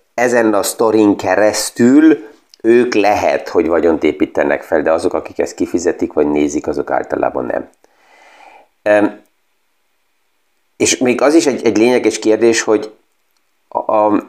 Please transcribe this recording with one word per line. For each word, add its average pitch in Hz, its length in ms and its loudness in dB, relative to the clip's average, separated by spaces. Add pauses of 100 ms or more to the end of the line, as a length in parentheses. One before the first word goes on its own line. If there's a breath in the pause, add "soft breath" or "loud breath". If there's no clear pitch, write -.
(140)
ezen 117 400 0
a 98 80 0
sztorin 107 540 2
keresztül 120 1080 2 (360 loud breath)
ők 120 320 2
lehet, 98 540 0
hogy 85 180 0
vagyont 80 380 0
építenek 73 580 -2
fel, 80 200 -2
de 78 100 0
azok, 82 220 -2
akik - 240 -8
ezt - 160 -6
kifizetik, 85 580 -4
vagy 76 140 0
nézik, 73 400 -2
azok 71 240 -6
általában 65 540 -4
nem. - 240 -6 (1120 soft breath)
Öm, 104 380 0 (1600)
és - 220 -2
még 123 220 0
az 143 140 2
is 160 120 4
egy, 123 200 -2
egy 104 100 0
lényeges 110 420 2
kérdés, 113 440 2
hogy 107 300 -2 (760)
a, - 240 -6
a, 107 360 2